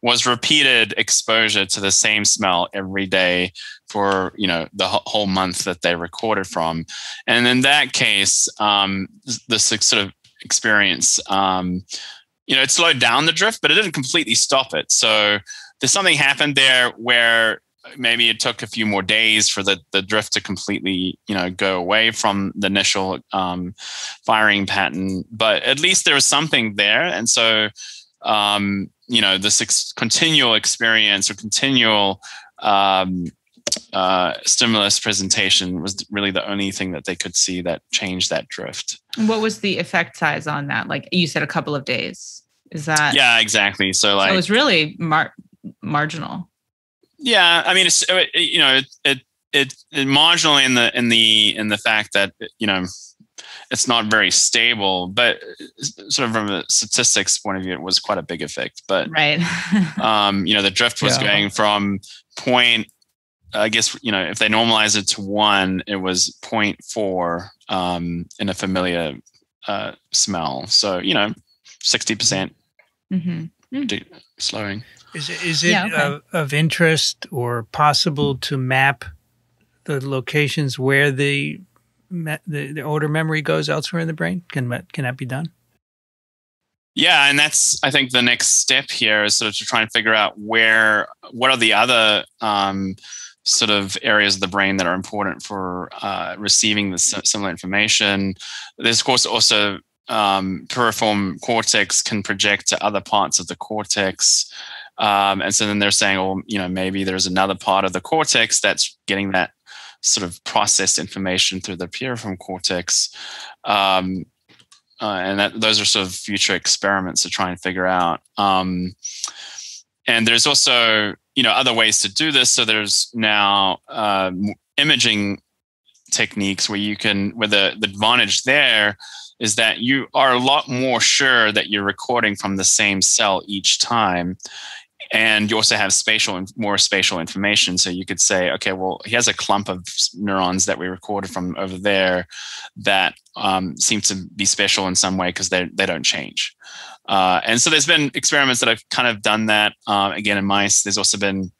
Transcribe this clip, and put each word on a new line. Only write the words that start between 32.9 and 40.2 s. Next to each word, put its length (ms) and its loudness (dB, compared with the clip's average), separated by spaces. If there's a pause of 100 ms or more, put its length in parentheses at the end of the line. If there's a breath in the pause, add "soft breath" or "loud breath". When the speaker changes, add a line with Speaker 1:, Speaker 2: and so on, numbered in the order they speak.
Speaker 1:
uh, 420 2 (100)
stimulus 540 2
presentation 840 0
was 280 -8
really 200 -2
the 180 -4
only 220 -2
thing 220 -6
that 120 -10
they 120 -4
could 200 -6
see 240 -2
that 220 -4 (100)
changed 380 -2
that 180 -4
drift. 500 -10 (200)
Speaker 2:
What 220 2
was 200 -2
the 180 -2
effect 380 -4
size 300 -2